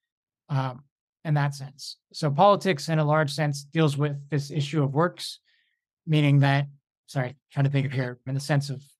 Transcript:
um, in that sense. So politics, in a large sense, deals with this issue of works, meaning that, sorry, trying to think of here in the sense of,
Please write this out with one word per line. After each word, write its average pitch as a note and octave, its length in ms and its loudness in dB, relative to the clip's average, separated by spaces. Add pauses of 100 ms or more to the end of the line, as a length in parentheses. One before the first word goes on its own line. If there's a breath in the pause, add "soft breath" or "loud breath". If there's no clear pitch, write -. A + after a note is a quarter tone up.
(480)
um, C3 340 -4 (440)
in D#3 80 -2
that C#3+ 200 0
sense. - 440 -16 (160)
So D3+ 180 -2
politics, F#3 560 4
in D#3+ 120 2
a D3+ 60 2
large D3+ 260 2
sense, D3 340 -2
deals D3+ 320 2
with D3 200 -2 (120)
this C#3+ 200 -4
issue D3 320 -2
of C3+ 120 0
works, F3 460 -2 (680)
meaning D3 320 4
that, C#3 280 2 (400)
sorry, B2+ 280 -6 (160)
trying C#3 140 0
to C3+ 40 0
think C#3 160 0
of C#3 60 -8
here B2 340 -6
in C3 80 -6
the C3+ 60 -4
sense C#3+ 300 -2
of, C3 120 -10 (180)